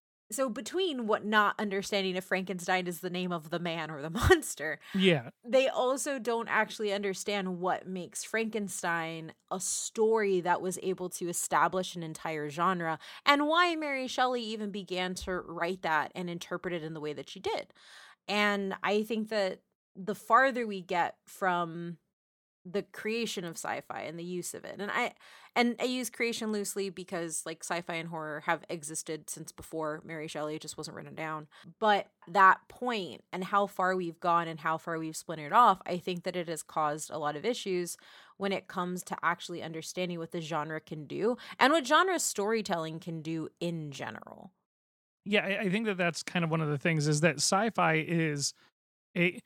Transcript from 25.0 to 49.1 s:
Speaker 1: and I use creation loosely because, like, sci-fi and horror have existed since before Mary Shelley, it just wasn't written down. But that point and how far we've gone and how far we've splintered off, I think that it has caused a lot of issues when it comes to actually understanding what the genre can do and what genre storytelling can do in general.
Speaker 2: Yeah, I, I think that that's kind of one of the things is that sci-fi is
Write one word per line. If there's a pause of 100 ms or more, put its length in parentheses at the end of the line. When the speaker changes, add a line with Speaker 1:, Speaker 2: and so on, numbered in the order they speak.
Speaker 1:
and
I
use
creation
loosely
because,
like,
sci-fi
and
horror
have
existed
since
before
Mary
Shelley,
it
just
wasn't
written
down. (320)
But (220)
that (100)
point (100)
and
how
far
we've
gone
and
how
far
we've
splintered
off,
I
think
that
it
has
caused
a
lot
of
issues (400)
when
it
comes
to
actually
understanding
what
the
genre
can
do (220)
and
what
genre
storytelling
can
do (100)
in
general. (720)
Speaker 2:
Yeah,
I,
I
think
that
that's
kind
of
one
of
the
things
is
that
sci-fi
is (640)